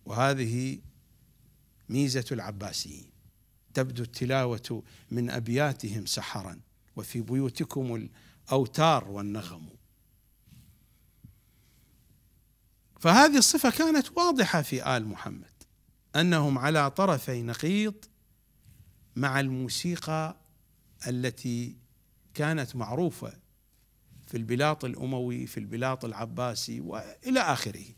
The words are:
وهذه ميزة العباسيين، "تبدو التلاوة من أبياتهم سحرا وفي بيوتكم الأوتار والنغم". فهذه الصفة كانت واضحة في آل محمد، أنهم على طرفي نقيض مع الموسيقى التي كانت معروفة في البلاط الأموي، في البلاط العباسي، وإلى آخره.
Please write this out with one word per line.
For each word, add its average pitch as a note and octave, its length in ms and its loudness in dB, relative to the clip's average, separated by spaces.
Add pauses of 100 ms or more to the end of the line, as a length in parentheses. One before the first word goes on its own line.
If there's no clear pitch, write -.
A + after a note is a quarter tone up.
وهذه B2+ 720 0 (1080)
ميزة C3 420 0
العباسيين، G2 760 -8 (640)
"تبدو C3 300 -2
التلاوة A#2+ 800 -2 (280)
من A#2+ 180 -2
أبياتهم A#2 760 -2
سحرا F#2+ 540 -8 (360)
وفي A2+ 260 -8
بيوتكم B2 880 -4 (400)
الأوتار C#3 580 2
والنغم". G2+ 640 -8 (3250)
فهذه C#4 380 10
الصفة C4 320 6
كانت D#4 480 2
واضحة C4 440 4
في C3 360 0
آل A2 100 -2
محمد، - 500 -10 (600)
أنهم D3+ 400 4
على C#3+ 340 4
طرفي C#3 520 0
نقيض G3 500 0 (1200)
مع C3+ 240 2
الموسيقى D#3 1000 -4 (720)
التي B2 680 -4 (580)
كانت D3 420 -2
معروفة A#2+ 580 -4 (960)
في B2 100 -8
البلاط C3 480 0
الأموي، B2 640 -4
في - 120 -10
البلاط A#2+ 460 -4
العباسي، A#2 760 -6
وإلى - 600 -2
آخره. A#2+ 460 -2 (120)